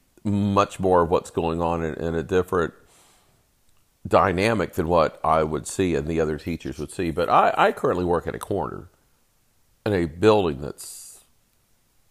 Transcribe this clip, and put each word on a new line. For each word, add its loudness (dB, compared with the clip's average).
much 0
more 4
of 2
what's 0
going -2
on -2
in, -4
in -6
a -2
different -2
dynamic 2
than -2
what 2
I 2
would -4
see -2
and -2
the -2
other -2
teachers -8
would -10
see. -6
But -2
I, 4
I 4
currently -2
work 0
at -8
a -10
corner -8
in 0
a 0
building 2
that's -16